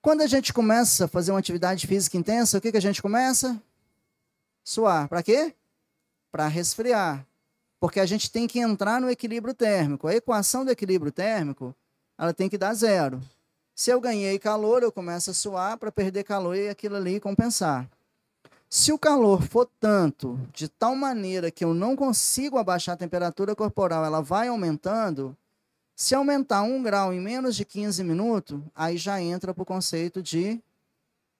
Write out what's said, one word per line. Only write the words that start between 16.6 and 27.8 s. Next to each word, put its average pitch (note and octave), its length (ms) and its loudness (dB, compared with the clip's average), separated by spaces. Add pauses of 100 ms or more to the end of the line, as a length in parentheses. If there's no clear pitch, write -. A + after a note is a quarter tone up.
aquilo G3+ 260 -8
ali F#3+ 240 -2
compensar. G3 680 0 (840)
Se - 200 4
o D#4 80 0
calor A3+ 420 6
for A#3+ 260 2 (120)
tanto, D3+ 600 2 (140)
de D#3 140 -8
tal A#3+ 280 0
maneira G3 540 -2
que - 160 -4
eu E3 80 2
não G#3+ 220 0
consigo C4+ 640 0
abaixar F3+ 340 0
a E3+ 40 -6
temperatura F3+ 580 -2
corporal, F#3 500 0
ela D#3 160 0
vai F#3+ 260 0
aumentando, F3+ 880 -2 (600)
se - 180 0
aumentar C#4 480 2
um B3+ 220 -2
grau G3+ 280 2
em F3+ 80 -4
menos A#3+ 360 -4
de G3+ 100 -4
quinze G3 380 -4